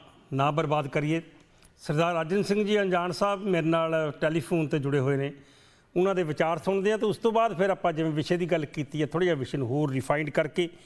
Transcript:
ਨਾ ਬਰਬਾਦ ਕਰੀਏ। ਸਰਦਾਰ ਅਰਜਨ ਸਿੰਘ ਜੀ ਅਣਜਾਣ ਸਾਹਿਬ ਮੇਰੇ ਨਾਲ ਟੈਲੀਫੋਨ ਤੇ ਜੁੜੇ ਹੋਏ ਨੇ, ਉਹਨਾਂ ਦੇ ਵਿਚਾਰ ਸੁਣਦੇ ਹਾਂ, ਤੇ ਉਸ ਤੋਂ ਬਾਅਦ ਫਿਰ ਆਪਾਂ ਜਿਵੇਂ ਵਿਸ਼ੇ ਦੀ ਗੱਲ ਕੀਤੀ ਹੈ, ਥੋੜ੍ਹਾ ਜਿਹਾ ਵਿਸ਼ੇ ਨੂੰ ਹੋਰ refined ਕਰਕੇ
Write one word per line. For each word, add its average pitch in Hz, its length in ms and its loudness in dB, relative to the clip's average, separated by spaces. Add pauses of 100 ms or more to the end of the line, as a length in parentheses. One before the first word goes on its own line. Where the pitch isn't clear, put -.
(360)
ਨਾ 139 160 2
ਬਰਬਾਦ 151 360 0
ਕਰੀਏ। 151 340 -2 (560)
ਸਰਦਾਰ 165 440 0
ਅਰਜਨ 175 220 0
ਸਿੰਘ 202 220 0
ਜੀ 208 140 2
ਅਣਜਾਣ 180 320 2
ਸਾਹਿਬ 202 320 -2
ਮੇਰੇ 170 240 2
ਨਾਲ 160 540 0
ਟੈਲੀਫੋਨ 160 460 0
ਤੇ 156 120 0
ਜੁੜੇ 139 200 0
ਹੋਏ 139 180 2
ਨੇ, 139 160 -4 (640)
ਉਹਨਾਂ 190 180 2
ਦੇ 180 80 2
ਵਿਚਾਰ 160 340 0
ਸੁਣਦੇ 196 340 0
ਹਾਂ, 214 60 0
ਤੇ 208 80 -2
ਉਸ 208 120 0
ਤੋਂ 226 140 0
ਬਾਅਦ 220 260 2
ਫਿਰ 190 120 2
ਆਪਾਂ 175 240 0
ਜਿਵੇਂ 160 180 0
ਵਿਸ਼ੇ 151 260 0
ਦੀ 175 80 -2
ਗੱਲ 160 200 0
ਕੀਤੀ 151 360 -6
ਹੈ, 147 60 0
ਥੋੜ੍ਹਾ 175 180 -2
ਜਿਹਾ 170 100 2
ਵਿਸ਼ੇ 131 220 -4
ਨੂੰ 135 100 -2
ਹੋਰ 143 240 0
refined 147 380 -2
ਕਰਕੇ 165 400 -2 (160)